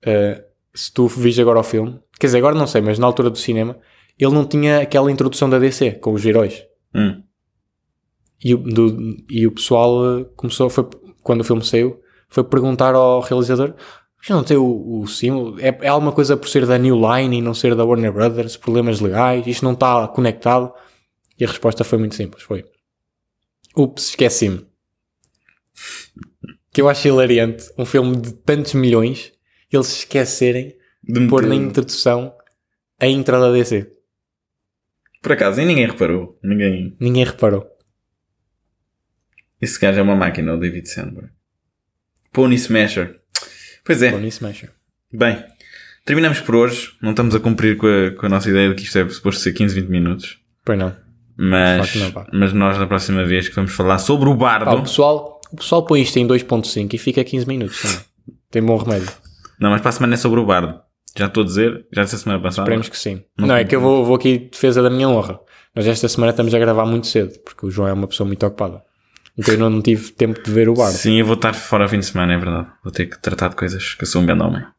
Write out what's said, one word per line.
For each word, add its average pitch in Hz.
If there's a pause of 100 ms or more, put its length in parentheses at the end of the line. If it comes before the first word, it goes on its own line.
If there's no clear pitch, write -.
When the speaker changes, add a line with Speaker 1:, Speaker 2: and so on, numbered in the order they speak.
Speaker 1:
Eh, 208 (300)
se -
tu 123
vires 120
agora 117
ao 107
filme, 117 (200)
quer -
dizer, 123
agora 143
não 151
sei, 113
mas 107
na 123
altura 120
do 117
cinema, 113 (420)
ele 135
não 147
tinha 147
aquela 139
introdução 135
da 131
D 131
C, 127
com 107
os 104
heróis. 110 (300)
Speaker 2:
Hum. 101 (1200)
Speaker 1:
E 123
o, 123
do, 113 (140)
e 113
o 107
pessoal, 123
eh, 127 (100)
começou, 127
foi, 127 (340)
quando 117
o -
filme 113
saiu, 123 (300)
foi 131
perguntar 131
ao 127
realizador: 127 (460)
"Mas -
não 170
tem 147
o, 117
o 107
símbolo? 120
É, 131
é -
alguma 147
coisa 143
por -
ser 131
da 123
New 127
Line 120
e 120
não 117
ser 117
da 117
Warner 113
Brothers? 113
Problemas 117
legais? 117
Isto 123
não 127
tá 123
conectado?" 123 (680)
E 127
a -
resposta 113
foi 123
muito 107
simples: -
foi: 92 (1120)
"Ups, 139
esqueci-me." - (2000)
Que -
eu 143
acho 143
hilariante, 120 (120)
um 127
filme 127
de 117
tantos 147
milhões, 123 (400)
eles 135
se -
esquecerem 127 (280)
Speaker 2:
De 120
Speaker 1:
de 123
pôr 127
na 120
Speaker 2:
meter. 135
Speaker 1:
introdução 123 (680)
a 127
intro 135
da 123
D 123
C. 104 (1300)
Speaker 2:
Por 131
acaso, 104
e 156
ninguém 151
reparou. 90
Ninguém. 98
Speaker 1:
Ninguém 123
reparou. 101 (2000)
Speaker 2:
Esse -
gajo 98
é -
uma 98
máquina, 85
o 85
David 87
Sandberg. - (1040)
Pony 127
Smasher. 107 (680)
Pois 143
é. 123
Speaker 1:
Pony 104
Smasher. - (400)
Speaker 2:
Bem, 113 (600)
terminamos 151
por -
hoje. 120 (100)
Não 107
estamos 110
a 110
cumprir 110
com 110
a, 95
com 95
a 101
nossa 98
ideia 98
de 95
que 95
isto -
é 92
suposto -
ser 92
quinze, 98
vinte 92
minutos. 90 (260)
Speaker 1:
Pois 107
não. 95 (440)
Speaker 2:
Mas, 90
Speaker 1:
De 110
facto -
não, 95
pá. -
Speaker 2:
mas 98
nós, 98
na 98
próxima 95
vez 90
que -
vamos 95
falar 95
sobre 139
o 139
Bardo 113
Speaker 1:
Pá, 117
o 120
pessoal, 147 (100)
o -
pessoal 170
põe 147
isto 127
em 123
dois 123
ponto 113
cinco 104
e 110
fica 131
quinze 123
minutos. 127
Não -
é? 87 (480)
Tem 113
bom 113
remédio. 104 (500)
Speaker 2:
Não, 104
mas 104
para 127
a 117
semana 120
é 117
sobre 117
o 113
Bardo. 90 (380)
Já 101
estou 107
a -
dizer, 107
já 101
disse 101
a 104
semana 98
passada. 92
Speaker 1:
Esperemos 113
que -
sim. 98 (140)
Speaker 2:
Não 104
Speaker 1:
Não, 131
é 120
Speaker 2:
sei. 107
Speaker 1:
que 135
eu 131
vou, 131
vou 123
aqui 127
defesa 127
da 123
minha 131
honra. 101 (360)
Nós 107
esta 113
semana 117
estamos 113
a 117
gravar 113
muito 113
cedo, 101
porque -
o 95
João 98
é 98
uma 98
pessoa -
muito 98
ocupada. 98 (540)
Então 107
eu 107
não, 113
não 107
tive 110
tempo 113
de 107
ver 113
o 117
Bardo. 110
Speaker 2:
Sim, 110
eu 113
vou 110
estar 110
fora -
ao 98
fim 104
de 95
semana, 90
é 87
verdade. 87 (160)
Vou 90
ter 85
que -
tratar 92
de 90
coisas, 92
que -
eu -
sou 90
um 90
grande 85
homem. 87 (160)